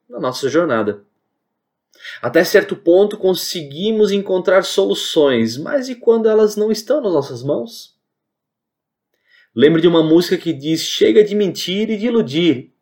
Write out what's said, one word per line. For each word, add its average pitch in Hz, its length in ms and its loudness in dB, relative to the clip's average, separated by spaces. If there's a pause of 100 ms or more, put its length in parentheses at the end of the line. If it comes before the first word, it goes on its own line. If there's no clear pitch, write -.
na 240 100 -14
nossa 127 300 -4
jornada. 117 540 -2 (1160)
Até 160 240 2
certo - 320 2
ponto 202 400 4
conseguimos 185 960 -2
encontrar 185 520 0
soluções, 143 920 0
mas 254 320 -6
e 254 60 -8
quando 226 340 0
elas 214 280 2
não 214 160 -2
estão 254 280 -2
nas 208 140 -4
nossas 135 300 -4
mãos? - 520 -8 (1600)
Lembro 156 240 4
de 170 80 4
uma 165 140 4
música 170 340 2
que 165 160 -6
diz: 151 300 -4
"Chega 214 420 2
de 202 120 -2
mentir 202 560 -4
e 214 40 -2
de 208 120 -4
iludir, 160 760 0